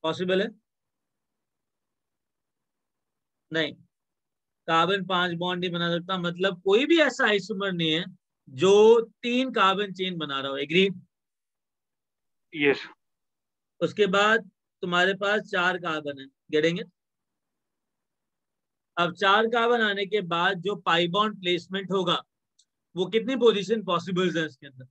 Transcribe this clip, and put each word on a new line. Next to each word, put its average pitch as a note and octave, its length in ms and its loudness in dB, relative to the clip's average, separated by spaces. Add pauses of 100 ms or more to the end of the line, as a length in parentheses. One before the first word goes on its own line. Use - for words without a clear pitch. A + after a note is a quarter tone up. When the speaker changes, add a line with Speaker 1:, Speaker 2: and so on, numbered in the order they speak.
Speaker 1:
पॉसिबल F3+ 380 -2
है? A3+ 60 -4 (3000)
नहीं, D#3 240 -2 (920)
Carbon F3 380 2
पांच F3+ 320 0
bond F3 220 -4
नहीं F3+ 120 -4
बना E3+ 180 -2
सकता, F3 280 -4
मतलब F3+ 440 -4
कोई G#3+ 240 4
भी E4 140 4
ऐसा C4 260 2
isomer G3 460 -2
नहीं E3 200 0
है E3+ 120 -2 (440)
जो G3+ 520 6 (220)
तीन B3 300 -2
carbon G3 400 0
chain F#3 260 -6
बना C#3+ 220 -6
रहा C#3 100 -6
हो, C3+ 60 -6
एग्रीड? F3+ 440 2 (1500)
Speaker 2:
यस। C#3+ 280 2 (1000)
Speaker 1:
उसके F3 260 0
बाद G#3 440 2 (320)
तुम्हारे F3+ 320 0
पास G3+ 260 -2 (100)
चार F3+ 280 -2
carbon D3+ 420 -8
है, C3+ 60 -16 (280)
getting E3 260 2
it? B3+ 100 -12 (2000)
अब E3+ 180 -2
चार G3+ 320 2
carbon A#3 360 2
आने G3+ 240 -2
के G#3 140 -2 (120)
बाद F3 300 0
जो G3+ 140 -4 (100)
pi F3 220 2
bond G#3 320 -2
placement F#3 520 -4
होगा, E3+ 280 0 (760)
वो F3+ 140 -2
कितनी A3 260 -2
position G#3+ 480 2
possible F3 540 -2
है D#3+ 80 -2
इसके C#3+ 200 -16
अंदर? C3 240 -20